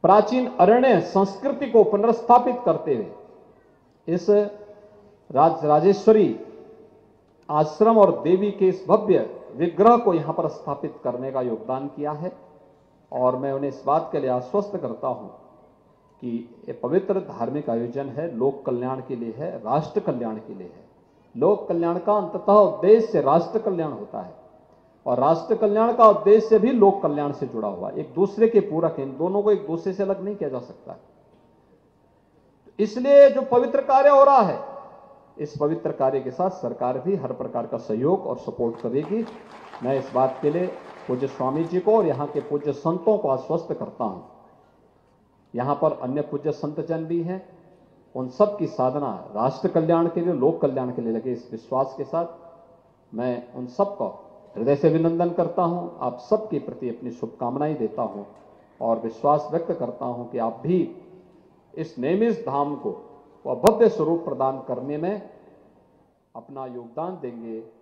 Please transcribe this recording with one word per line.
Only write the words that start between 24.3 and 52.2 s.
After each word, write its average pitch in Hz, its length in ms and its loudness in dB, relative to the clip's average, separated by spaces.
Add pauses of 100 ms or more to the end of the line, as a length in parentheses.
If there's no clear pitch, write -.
और 123 140 0
राष्ट्र 165 360 2
कल्याण 220 380 2
का 233 140 8
उद्देश्य 214 520 6
भी 233 140 2
लोक 196 300 4
कल्याण 147 280 -2
से 139 160 -6
जुड़ा 113 200 -6
हुआ 98 220 -6
है, - 100 -8
एक - 140 -10
दूसरे 196 340 2
के 220 140 6
पूरक 160 360 -2
है, 139 60 -6
इन 135 140 -10
दोनों 185 260 -2
को 208 80 2
एक 180 160 0
दूसरे 165 260 -6
से 196 100 -4
अलग 190 200 -4
नहीं 202 120 -8
किया 151 140 -6
जा 127 120 -8
सकता। - 360 -18 (1800)
इसलिए 262 500 8
जो 262 140 0
पवित्र 247 400 2
कार्य 277 260 6
हो 277 140 10
रहा 277 180 8
है, 160 180 0 (800)
इस 147 200 -10
पवित्र 151 340 -2
कार्य 135 280 0
के 127 120 -8
साथ 185 200 -2
सरकार 127 480 -6
भी 185 160 -2
हर 131 180 -6
प्रकार 120 340 -8
का 117 120 -8
सहयोग 127 480 0
और 123 120 -6
सपोर्ट 117 420 -6
करेगी। 156 420 -4 (600)
मैं 135 160 -2
इस - 140 -10
बात 131 280 0
के 147 100 0
लिए 180 160 -4 (400)
पूज्य 127 200 -4
स्वामी 135 360 -4
जी 170 160 -2
को 214 180 2
और 202 80 2
यहाँ 143 220 -2
के 147 140 -6
पूज्य 143 320 -4
संतों 180 440 0
को 143 120 -4
आश्वस्त 160 400 -4
करता 117 340 -8
हूँ। 95 220 -8 (1300)
यहाँ 131 220 -2
पर 151 280 -2
अन्य 135 200 -4
पूज्य 147 300 -6
संतजन 160 520 -8
भी 170 180 -4
हैं, 185 180 -8 (760)
उन 127 140 -8
सब 208 280 0
की 165 100 -2
साधना 131 440 -2 (240)
राष्ट्र 127 340 -2
कल्याण 170 380 2
के 170 140 -2
लिए, 170 140 -2
लोक 143 260 2
कल्याण 131 300 -2
के 120 100 -8
लिए 113 120 -4
लगे, 113 180 -4
इस 120 200 -8
विश्वास 131 460 -4
के 147 80 -8
साथ - 1080 -10